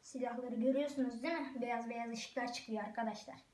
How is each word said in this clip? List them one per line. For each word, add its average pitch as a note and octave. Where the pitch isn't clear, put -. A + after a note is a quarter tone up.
Silahları B3
görüyorsunuz C4
değil E4
mi? C4
Beyaz A#3
beyaz A#3
ışıklar B3
çıkıyor G#3+
arkadaşlar. A3